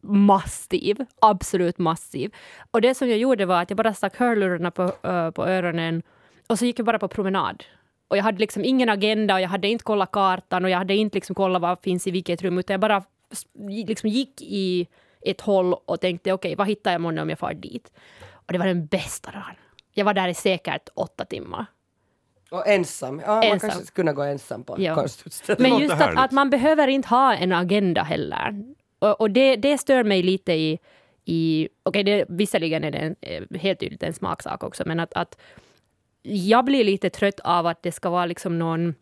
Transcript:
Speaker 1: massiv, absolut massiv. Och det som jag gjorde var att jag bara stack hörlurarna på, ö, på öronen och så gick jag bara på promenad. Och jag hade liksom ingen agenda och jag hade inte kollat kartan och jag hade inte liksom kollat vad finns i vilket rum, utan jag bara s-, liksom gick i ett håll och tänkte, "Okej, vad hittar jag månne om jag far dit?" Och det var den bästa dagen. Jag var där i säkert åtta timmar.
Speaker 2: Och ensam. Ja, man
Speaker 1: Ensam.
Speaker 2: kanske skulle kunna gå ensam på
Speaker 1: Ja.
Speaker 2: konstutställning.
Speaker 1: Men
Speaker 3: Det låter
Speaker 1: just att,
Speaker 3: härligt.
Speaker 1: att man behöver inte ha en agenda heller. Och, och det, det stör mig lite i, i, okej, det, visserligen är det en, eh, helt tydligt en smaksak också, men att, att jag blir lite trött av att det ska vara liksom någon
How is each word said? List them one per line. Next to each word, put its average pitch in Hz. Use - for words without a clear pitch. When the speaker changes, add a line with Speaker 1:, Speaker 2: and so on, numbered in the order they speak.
Speaker 1:
massiv, 202
absolut 180
massiv. 170
Och 226
det 254
som 254
jag 220
gjorde 233
var 175
att 175
jag 190
bara 220
stack -
hörlurarna 185
på, 180
ö, 170
på 165
öronen 165
och 226
så 240
gick 240
jag 220
bara 226
på 196
promenad. 190
Och 196
jag 196
hade 208
liksom 214
ingen 254
agenda 208
och 185
jag 185
hade 196
inte 226
kollat 208
kartan 185
och 185
jag 180
hade 190
inte 208
liksom 180
kollat 185
vad 175
finns 180
i 190
vilket 175
rum, 180
utan 185
jag 190
bara 202
s-, -
liksom 220
gick 262
i 185
ett -
håll 185
och 170
tänkte, 185
"Okej, 185
vad 196
hittar 202
jag 170
månne 165
om 156
jag 160
far -
dit?" -
Och -
det 180
var 170
den 175
bästa -
dagen. 196
Jag 202
var 208
där 185
i 175
säkert 170
åtta -
timmar. -
Speaker 2:
Och 185
ensam. 160
Ja, -
man 226
Speaker 1:
Ensam. 208
Speaker 2:
kanske -
skulle -
kunna 156
gå 143
ensam 139
på -
Speaker 1:
Ja. 165
Speaker 2:
konstutställning. -
Speaker 1:
Men -
Speaker 3:
Det -
låter 269
Speaker 1:
just 294
att, -
Speaker 3:
härligt. 170
Speaker 1:
att 262
man 277
behöver 285
inte 269
ha 247
en 185
agenda 180
heller. 160
Och, 208
och 214
det, 262
det 277
stör 262
mig 196
lite 185
i, 160
i, 160
okej, 196
det, 202
visserligen 165
är 151
det 143
en, 156
eh, -
helt 190
tydligt -
en 160
smaksak -
också, -
men 160
att, 165
att -
jag 208
blir 269
lite 190
trött 202
av 170
att 165
det 170
ska -
vara 175
liksom 170
någon 165